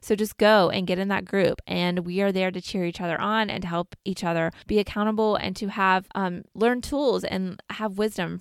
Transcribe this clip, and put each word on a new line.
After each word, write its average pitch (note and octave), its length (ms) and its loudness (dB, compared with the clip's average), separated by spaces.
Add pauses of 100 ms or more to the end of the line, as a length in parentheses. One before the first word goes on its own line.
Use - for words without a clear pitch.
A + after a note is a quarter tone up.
So - 160 0
just G#3+ 220 -4
go G#3 320 6
and F#3 160 -2
get F3+ 120 0
in G3 100 -2
that G3+ 160 -2
group, F#3+ 440 0
and F3+ 320 0
we F3 220 -4
are G3+ 100 2
there F#3 180 0
to F3+ 100 -8
cheer F3+ 240 -4
each E3+ 160 -4
other E3+ 200 -2
on G#3+ 280 0
and F#3 140 -6
to F3 60 -6
help E3+ 260 -4 (100)
each F#3+ 200 -6
other E3 260 0 (160)
be G#3+ 140 2
accountable G#3+ 560 0
and - 200 -2
to G3+ 120 -4
have, F#3+ 480 2
um, F#3 260 -2 (120)
learn A#3+ 260 2
tools C4 420 0
and F#3+ 480 -4
have G3+ 280 -6
wisdom F#3 420 -2